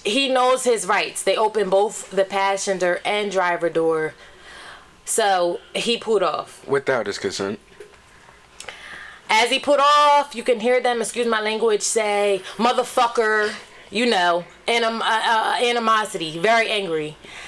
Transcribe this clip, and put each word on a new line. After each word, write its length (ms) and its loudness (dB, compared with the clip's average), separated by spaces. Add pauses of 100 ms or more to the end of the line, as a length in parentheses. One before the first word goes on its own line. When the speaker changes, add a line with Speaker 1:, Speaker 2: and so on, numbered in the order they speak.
Speaker 1:
he 240 0
knows 340 2
his 220 0
rights. 380 -2
They 120 2
opened 360 0
both 400 0
the 120 2
passenger 800 -2
and 280 -2
driver 380 0
door. 440 0 (920)
So 540 0 (160)
he 220 -2
pulled 260 0
off. 440 -4
Speaker 2:
Without 400 0
his 100 -6
consent. 420 -4 (1700)
Speaker 1:
As 220 2
he 80 0
put 220 2
off, 560 4
you 80 -8
can 160 0
hear 200 2
them, 220 0
excuse 240 -2
my 160 0
language, 400 0
say, 640 0 (140)
"Motherfucker," 960 0 (360)
you 160 -2
know, 400 2 (220)
anim-, 340 0
uh, 240 0
uh, 340 0
animosity, 800 -2
very 320 2
angry 480 -4 (300)